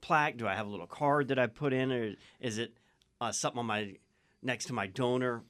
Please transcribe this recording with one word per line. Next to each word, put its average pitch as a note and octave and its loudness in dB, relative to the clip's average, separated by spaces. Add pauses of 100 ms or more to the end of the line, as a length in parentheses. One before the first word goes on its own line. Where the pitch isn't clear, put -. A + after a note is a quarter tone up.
plaque? D3+ 0
Do A2+ -2
I F#2+ 0
have G#2+ -4
a G2+ -8
little F2+ -10
card C#3+ 2
that C3+ 2
I B2+ 4
put C#3 -2
in? C3 2
Or A2+ -2 (260)
is A2 -2
it, - -6 (440)
uh, A#2 -2
something B2 -2
on A#2 -2
my, G#2+ -2 (460)
next B2 -2
to - -6
my G#2+ 0
donor, B2 0